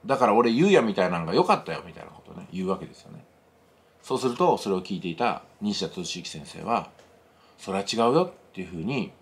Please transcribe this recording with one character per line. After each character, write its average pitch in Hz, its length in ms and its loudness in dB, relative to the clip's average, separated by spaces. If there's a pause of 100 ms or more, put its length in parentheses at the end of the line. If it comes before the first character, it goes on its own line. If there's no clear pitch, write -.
だ 170 100 2
か 135 120 4
ら 101 60 4
俺、 117 180 6
優 139 160 6
也 185 140 8
み 107 140 0
た 95 100 2
い 90 60 0
な 87 80 -2
ん 82 60 -6
が 82 100 -4
良 165 80 6
か 196 120 4
っ - 100 -10
た 82 80 -6
よ、 76 120 -8
み 87 60 -18
た - 100 -18
い - 40 -16
な - 60 -20
こ - 140 -20
と - 60 -20
を - 40 -18
ね、 90 180 -16
言 92 120 -4
う 92 40 -2
わ 92 100 0
け 80 60 -10
で - 80 -18
す - 80 -20
よ - 100 -20
ね。 - 140 -18 (760)
そ - 140 -4
う 123 40 -2
す 127 100 -4
る 120 80 -2
と、 165 200 4
そ - 120 -6
れ 98 60 2
を 92 60 -2
聞 98 140 -6
い 82 60 -8
て 90 80 -6
い 80 80 -6
た 107 240 -2 (180)
西 101 220 -2
田 87 60 -2
敏 87 320 -8
行 82 100 -12
先 76 160 -12
生 82 180 -14
は、 101 280 -4 (680)
「そ 98 140 -8
れ 98 60 0
は 98 40 -4
違 110 140 -4 (120)
う 127 40 2
よ」 180 180 2
っ - 220 -20
て 95 80 -10
い - 20 -8
う 85 40 -10
ふ 87 100 -12
う 80 60 -6
に、 117 280 -4 (100)